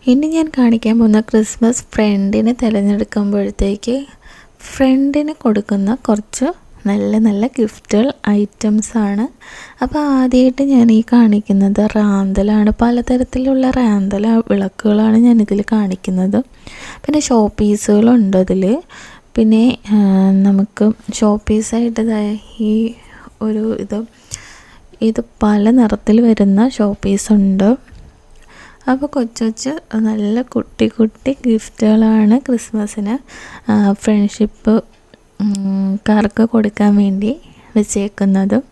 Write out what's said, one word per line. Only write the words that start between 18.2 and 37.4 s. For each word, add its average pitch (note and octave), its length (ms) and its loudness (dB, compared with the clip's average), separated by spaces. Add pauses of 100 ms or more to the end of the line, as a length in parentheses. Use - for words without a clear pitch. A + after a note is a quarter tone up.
അതിൽ. F#3+ 420 0 (560)
പിന്നെ, A3 420 2 (140)
ആ, G#3+ 80 4 (480)
നമുക്ക് G3+ 440 0 (220)
ഷോ G#3 260 0 (100)
പീസായിട്ട് A3+ 600 -2
ദാ G#3+ 120 -2 (380)
ഈ A3 340 -2 (480)
ഒരു A3 360 -4
ഇത്, G#3 280 -8 (960)
ഇത് A3+ 220 -2 (200)
പല G#3 260 2
നിറത്തിൽ A3 520 2
വരുന്ന G#3+ 480 2
ഷോ G#3 340 -4
പീസുണ്ട്. G3 720 0 (1120)
അപ്പോൾ C4 160 -2
കൊച്ചു A#3 360 -6
കൊച്ചു A#3+ 540 -6
നല്ല G#3+ 440 -2
കുട്ടി - 460 -4
കുട്ടി A3+ 500 -4 (100)
ഗിഫ്റ്റുകളാണ് A3 920 2
ക്രിസ്മസിന്, A3 760 -6 (560)
ആ, G#3 220 2
ഫ്രണ്ട്ഷിപ്പ്, G#3+ 880 0 (600)
ഉം, G3 580 -2 (100)
കാർക്ക് G#3+ 340 2 (100)
കൊടുക്കാൻ G#3 420 0
വേണ്ടി G3+ 440 -2 (360)